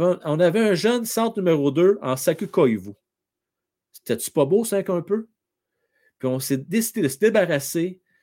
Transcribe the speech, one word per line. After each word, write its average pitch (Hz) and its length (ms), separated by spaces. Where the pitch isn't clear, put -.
avait, 175 240
on 156 160
avait 196 300
un 190 40
jeune 226 300
centre 226 340
numéro 160 320
deux 180 320
en 131 140
Saku 170 320
Koivu. 107 460
C'était-tu - 400
pas 151 120
beau, 190 200
ça, 208 140
un 185 240
peu ? 214 260
Puis 131 100
on 131 100
s'est 135 180
décidé 220 460
de - 60
se - 100
débarrasser 180 840